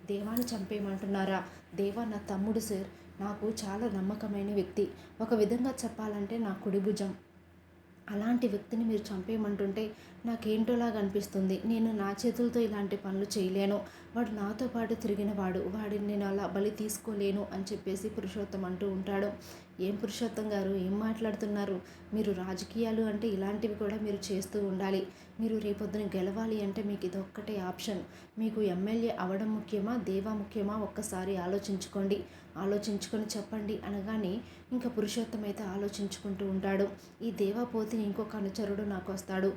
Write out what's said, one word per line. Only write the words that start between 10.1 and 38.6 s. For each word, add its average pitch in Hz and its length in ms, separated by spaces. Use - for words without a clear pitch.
నాకేంటోలాగా 226 720
అనిపిస్తుంది, 196 560
నేను 226 240
నా 196 80
చేతులతో 240 380
ఇలాంటి 202 380
పనులు 196 360
చేయలేను, 196 440
వాడు 226 160
నాతో 214 360
పాటు 226 260
తిరిగిన 208 460
వాడు, 185 220
వాడిని 208 320
నేను 202 200
అలా 196 200
బలి 196 240
తీసుకోలేను" 202 600
అని 190 180
చెప్పేసి 196 380
పురుషోత్తం 196 560
అంటూ 185 240
ఉంటాడు. 196 420
ఏం 202 80
పురుషోత్తం 220 560
గారు, 196 200
ఏం 190 140
మాట్లాడుతున్నారు? 208 800
మీరు 208 180
రాజకీయాలు 214 800
అంటే 208 160
ఇలాంటివి 208 480
కూడా 208 220
మీరు 202 220
చేస్తూ 190 380
ఉండాలి, 190 360
మీరు 220 180
రేపొద్దున 208 480
గెలవాలి 208 460
అంటే 196 220
మీకు 202 220
ఇదొక్కటే 196 540
ఆప్షన్, 185 420
మీకు 220 220
ఎమ్మెల్యే 214 580
అవడం 196 360
ముఖ్యమా, 214 400
దేవా 196 220
ముఖ్యమా, 208 440
ఒక్కసారి 196 500
ఆలోచించుకోండి. 196 840
ఆలోచించుకొని 202 680
చెప్పండి 214 500
అనగానే 202 480
ఇంకా 247 180
పురుషోత్తం 214 540
అయితే 202 200
ఆలోచించుకుంటూ 196 840
ఉంటాడు. 196 380
ఈ 233 100
దేవా 196 320
పోతే 226 340
ఇంకొక 208 380
అనుచరుడు 202 480